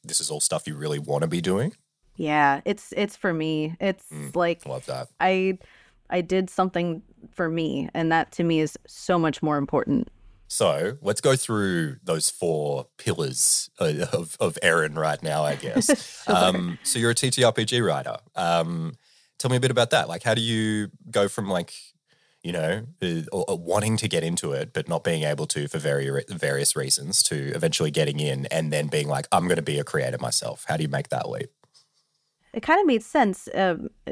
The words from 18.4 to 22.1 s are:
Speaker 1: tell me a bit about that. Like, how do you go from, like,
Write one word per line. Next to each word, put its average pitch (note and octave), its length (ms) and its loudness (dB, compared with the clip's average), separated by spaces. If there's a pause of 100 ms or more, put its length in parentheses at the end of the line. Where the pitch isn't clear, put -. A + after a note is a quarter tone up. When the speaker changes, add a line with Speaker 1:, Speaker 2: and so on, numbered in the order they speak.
Speaker 1:
tell C3 100 -2
me B2+ 80 4
a - 20 2
bit C3 120 2
about A#2 180 2
that. C3+ 180 2
Like, E2+ 140 -6
how A2+ 140 2
do A#2 60 0
you A2 480 0 (200)
go G#2 180 4
from, G2 220 -4
like, F2+ 240 -2 (680)